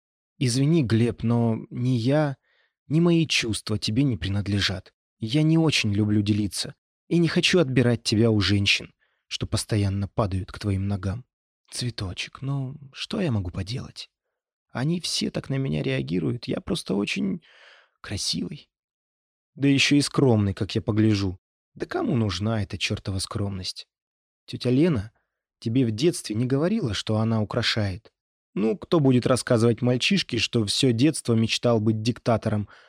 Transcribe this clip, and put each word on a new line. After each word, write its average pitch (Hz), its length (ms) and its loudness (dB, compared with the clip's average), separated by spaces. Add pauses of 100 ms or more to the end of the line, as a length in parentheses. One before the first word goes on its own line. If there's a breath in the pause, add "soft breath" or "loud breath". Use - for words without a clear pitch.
(380)
«Извини, 139 460 2
Глеб, 113 400 2
но 117 360 2 (100)
ни 127 260 -2
я, 135 400 0 (540)
ни 156 100 2
мои 170 260 4
чувства 107 540 -2
тебе 117 240 0
не 127 140 0
принадлежат. 98 760 -2 (320)
Я 131 160 2
не 160 160 4
очень 143 360 2
люблю 107 280 4
делиться 104 540 -2 (320)
и 170 100 2
не 165 120 4
хочу 180 300 2
отбирать 123 440 2
тебя 113 260 4
у 107 120 4
женщин, 101 520 0 (340)
что - 200 -8
постоянно 101 600 -2
падают 92 420 -2
к - 80 -14
твоим 98 300 -2
ногам. 98 340 -4 (480)
Цветочек, - 680 -8
ну 135 340 -6 (160)
что - 300 -6
я 165 100 0
могу 95 180 -2
поделать? 95 600 -10 (640)
Они 156 280 -2
все - 320 -4
так - 160 -6
на 135 100 -4
меня 147 240 -2
реагируют, 135 680 -4
я - 100 -4
просто - 340 -6
очень 196 480 -4 (600 soft breath)
красивый. - 680 -8 (840)
Да 135 140 2
еще 139 260 4
и 143 60 4
скромный, 110 520 2
как - 220 -6
я 110 60 -2
погляжу. 104 580 0 (340)
Да - 120 -10
кому 190 320 -2
нужна 107 440 -2
эта 95 160 -8
чертова 101 420 -4
скромность? 98 680 -8 (580)
Тетя 123 260 -4
Лена 131 420 2 (460)
тебе 120 260 0
в 113 60 0
детстве 113 440 -2
не 120 100 0
говорила, 147 480 0
что 107 240 -2
она 113 240 2
украшает? 104 720 -4 (440)
Ну, 208 220 0
кто - 220 0
будет 131 260 4
рассказывать 117 560 2
мальчишке, 123 560 0
что 110 280 0
все 123 260 2
детство 120 420 2
мечтал 113 460 2
быть 110 220 0
диктатором 107 680 -2 (220 loud breath)